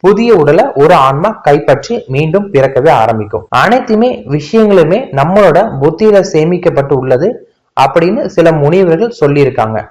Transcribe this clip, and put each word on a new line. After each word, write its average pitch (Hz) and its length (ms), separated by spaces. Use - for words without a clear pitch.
புதிய 214 320
உடலை 156 280
ஒரு 156 220
ஆன்மா 143 340
கைப்பற்றி 147 540
மீண்டும் 156 380
பிறக்கவே 135 460
ஆரம்பிக்கும். 110 520
அனைத்துமே 220 560
விஷயங்களுமே 185 720
நம்மளோட 175 520
புத்தியில 175 480
சேமிக்கப்பட்டு 156 720
உள்ளது 131 340
அப்படின்னு 170 520
சில 165 260
முனிவர்கள் 165 640
சொல்லியிருக்காங்க. 123 600